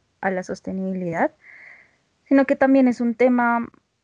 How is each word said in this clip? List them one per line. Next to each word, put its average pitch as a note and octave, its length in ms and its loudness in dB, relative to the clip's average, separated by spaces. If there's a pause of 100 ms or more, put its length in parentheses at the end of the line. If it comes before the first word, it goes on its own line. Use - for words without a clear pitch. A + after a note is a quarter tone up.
(200)
a F#3+ 120 -4
la F#3 120 -6
sostenibilidad, F#3+ 880 -6 (920)
sino C4+ 200 2
que C#4 120 -2
también C4+ 320 4
es A#3 100 -2
un A#3 160 -2
tema A#3+ 540 0 (340)